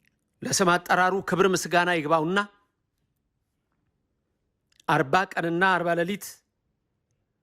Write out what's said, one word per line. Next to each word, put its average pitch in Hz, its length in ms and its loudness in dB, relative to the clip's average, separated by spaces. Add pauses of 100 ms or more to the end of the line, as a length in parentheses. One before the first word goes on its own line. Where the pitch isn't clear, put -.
(420)
ለስም 196 280 0
አጠራሩ 180 440 2 (100)
ክብር 180 240 2
ምስጋና 175 440 0
ይግባውና 165 480 0 (2500)
አርባ 151 260 0 (140)
ቀንና 170 420 -4
አርባ 170 240 0
ሌሊት 170 320 -4 (1160)